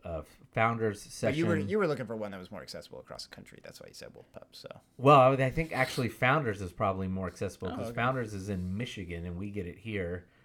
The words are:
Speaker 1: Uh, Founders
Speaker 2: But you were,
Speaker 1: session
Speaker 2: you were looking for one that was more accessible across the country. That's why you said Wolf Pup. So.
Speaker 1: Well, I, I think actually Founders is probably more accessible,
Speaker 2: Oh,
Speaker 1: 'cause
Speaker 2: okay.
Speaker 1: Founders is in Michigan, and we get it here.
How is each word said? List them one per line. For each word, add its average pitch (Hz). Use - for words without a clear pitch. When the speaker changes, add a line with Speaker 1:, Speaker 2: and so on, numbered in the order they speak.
Speaker 1:
Uh, 82
Founders 113
Speaker 2:
But 123
you 165
were, 135
Speaker 1:
session 101
Speaker 2:
you 208
were 190
looking 131
for 113
one 104
that 98
was 90
more 90
accessible 82
across -
the -
country. -
That's -
why -
you -
said -
Wolf -
Pup. -
So. -
Speaker 1:
Well, 135
I, 131
I 131
think 160
actually 131
Founders 127
is 90
probably 95
more 92
accessible, 95
Speaker 2:
Oh, 87
Speaker 1:
'cause -
Speaker 2:
okay. 117
Speaker 1:
Founders 120
is 95
in 92
Michigan, 87
and 87
we 101
get 98
it 80
here. 90